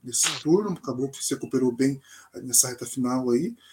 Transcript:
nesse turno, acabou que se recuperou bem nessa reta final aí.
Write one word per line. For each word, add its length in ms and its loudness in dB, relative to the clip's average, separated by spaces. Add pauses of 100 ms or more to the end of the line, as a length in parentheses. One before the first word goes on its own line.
nesse 240 0 (160)
turno, 300 4
acabou 360 -4
que 160 -10
se 80 -4
recuperou 400 0
bem 280 0 (420)
nessa 260 2
reta 160 -8
final 460 -2
aí. 260 2 (160)